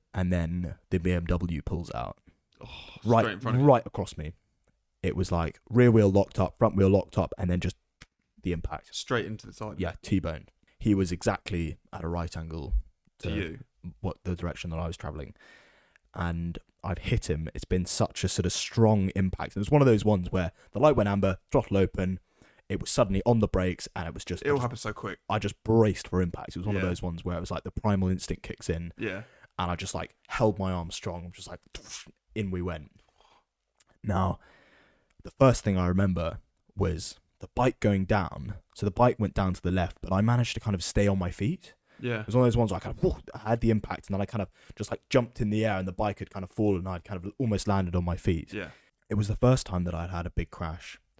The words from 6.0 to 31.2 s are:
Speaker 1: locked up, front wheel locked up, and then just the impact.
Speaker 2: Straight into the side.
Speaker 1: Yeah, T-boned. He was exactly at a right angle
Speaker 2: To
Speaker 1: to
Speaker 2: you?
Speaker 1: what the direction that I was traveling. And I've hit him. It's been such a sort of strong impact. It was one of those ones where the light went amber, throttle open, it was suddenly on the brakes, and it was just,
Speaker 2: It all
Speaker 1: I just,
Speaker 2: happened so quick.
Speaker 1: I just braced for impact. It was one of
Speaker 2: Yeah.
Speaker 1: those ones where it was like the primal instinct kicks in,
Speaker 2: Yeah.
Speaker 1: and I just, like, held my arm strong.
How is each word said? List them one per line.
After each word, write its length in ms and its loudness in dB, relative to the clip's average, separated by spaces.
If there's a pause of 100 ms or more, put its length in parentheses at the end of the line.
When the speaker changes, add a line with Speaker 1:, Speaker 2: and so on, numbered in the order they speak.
Speaker 1:
locked 280 2
up, 180 0
front 180 2
wheel 140 6
locked 280 2
up, 200 0
and 120 -2
then 120 0
just 160 -4 (680)
the 80 -2
impact. 420 -6
Speaker 2:
Straight 320 -4
into 220 -10
the 60 -18
side. 260 -12
Speaker 1:
Yeah, 220 -4
T-boned. 500 -2 (280)
He 140 4
was 180 2
exactly 640 -4 (160)
at 100 -12
a 40 -6
right 280 -4
angle 400 -6 (440)
Speaker 2:
To 100 -6
Speaker 1:
to 60 -4
Speaker 2:
you? 240 -8 (420)
Speaker 1:
what 220 -6
the 120 -2
direction 360 -6
that 80 -4
I 80 -4
was 100 -8
traveling. 380 -10 (800)
And 440 -4 (260)
I've 160 -4
hit 300 -2
him. 240 -2
It's 120 -10
been 200 0
such 380 -2
a 60 2
sort 160 -2
of 80 0
strong 640 4
impact. 400 -2
It 40 -4
was 120 -2
one 100 8
of 60 8
those 180 6
ones 260 2
where 200 0 (200)
the 80 -4
light 160 6
went 140 2
amber, 280 2 (140)
throttle 260 2
open, 420 0 (500)
it 120 -2
was 80 -6
suddenly 360 2
on 140 4
the 80 2
brakes, 480 -2
and 120 -6
it 60 -8
was 120 -12
just, 180 -8
Speaker 2:
It 60 -2
all 40 2
Speaker 1:
I 40 2
just, 60 0
Speaker 2:
happened 160 -4
so 140 -6
quick. 260 -10 (100)
Speaker 1:
I 100 0
just 240 -6
braced 440 4
for 140 0
impact. 280 -4
It 80 -10
was 100 -6
one 80 -2
of 60 0
Speaker 2:
Yeah. 80 0
Speaker 1:
those 120 -4
ones 220 -6
where 140 -4
it 20 -4
was 120 -8
like 120 -6
the 80 -10
primal 380 0
instinct 340 -4
kicks 260 -12
in, 280 -4
Speaker 2:
Yeah. 260 -6 (360)
Speaker 1:
and 120 -2
I 40 -2
just, 180 -8
like, 220 -8 (140)
held 300 0
my 120 -2
arm 200 -4
strong. 340 -8